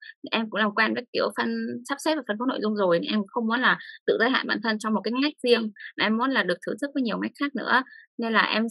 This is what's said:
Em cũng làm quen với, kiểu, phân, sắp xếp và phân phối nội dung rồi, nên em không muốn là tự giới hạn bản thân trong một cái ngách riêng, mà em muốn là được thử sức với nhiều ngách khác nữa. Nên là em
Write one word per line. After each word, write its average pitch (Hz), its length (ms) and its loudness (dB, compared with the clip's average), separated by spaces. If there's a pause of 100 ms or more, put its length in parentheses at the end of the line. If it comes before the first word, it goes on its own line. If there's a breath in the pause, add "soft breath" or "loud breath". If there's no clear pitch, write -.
(320 loud breath)
Em 220 180 0
cũng 196 100 -2
làm 214 160 2
quen 220 180 2
với, 247 100 -4 (100)
kiểu, - 240 2
phân, 233 120 0 (400)
sắp 285 160 -4
xếp 320 100 2
và 294 120 -4
phân 208 120 -2
phối 247 100 -2
nội - 120 -2
dung 214 140 -2
rồi, 180 240 4
nên - 120 -4
em 208 160 2
không 226 200 -2
muốn 233 120 0
là 196 180 4 (300 loud breath)
tự - 120 4
giới 226 100 4
hạn - 180 2
bản 220 160 0
thân 220 160 0
trong 220 140 -2
một 202 100 2
cái 214 80 -2 (100)
ngách 294 120 0 (100)
riêng, 226 280 4 (260 loud breath)
mà 180 80 2
em 220 120 4
muốn 254 120 0
là 240 140 2
được 180 140 0 (100)
thử - 140 -2
sức 277 120 -4
với 277 100 0
nhiều 196 180 -2
ngách 214 180 -4
khác 285 160 -4
nữa. 240 260 2 (360 loud breath)
Nên 226 160 -2
là 202 80 6
em 226 300 0